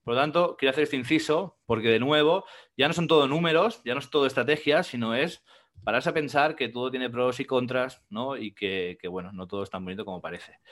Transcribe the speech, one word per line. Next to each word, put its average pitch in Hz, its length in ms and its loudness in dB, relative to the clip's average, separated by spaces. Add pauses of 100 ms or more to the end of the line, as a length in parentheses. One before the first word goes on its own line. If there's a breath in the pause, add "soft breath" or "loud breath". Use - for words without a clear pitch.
Por 120 120 -4
lo 127 60 2
tanto, 156 380 0
quiero 135 120 2
hacer 147 140 2
este 143 120 -4
inciso, 156 680 0
porque 113 240 0
de 110 120 6
nuevo, 151 440 4 (320 loud breath)
ya 135 100 2
no 165 60 2
son 165 160 -2
todo 151 180 6
números, 165 580 2
ya 120 100 -2
no 139 60 -4
es - 100 -14
todo 143 160 4
estrategia, 147 560 2
sino 117 320 -4
es 156 280 -2 (400 soft breath)
pararse 120 280 0
a 151 40 -6
pensar 151 420 2
que 120 120 -4
todo 123 220 -4
tiene 127 180 -4
pros 123 320 0
y 135 60 -4
contras, 127 640 -2
¿no? 127 260 -6
Y 107 160 -8
que, 92 480 -4
que, 90 80 -8
bueno, 90 240 -8
no 92 140 -12
todo 98 160 -6
es 98 80 -8
tan 92 120 -10
bonito 95 220 -10
como 92 160 -10
parece. - 380 -14 (140)